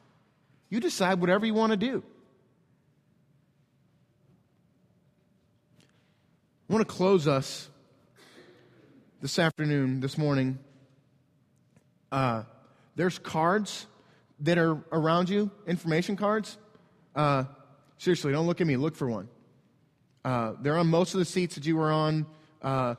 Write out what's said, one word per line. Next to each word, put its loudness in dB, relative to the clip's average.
You -2
decide 0
whatever 2
you -2
want 2
to 2
do. -2
I -2
want 2
to -14
close 2
us -2
this -4
afternoon, 0
this -6
morning. 0
Uh, 0
there's -2
cards -2
that 2
are 2
around 2
you, 0
information -2
cards. -2
Uh, 2
seriously, 0
don't 0
look -2
at 2
me. 2
Look -2
for -4
one. -6
Uh, -2
they're 0
on 4
most 4
of -2
the 2
seats -4
that -8
you 2
were 2
on. 2
Uh, -2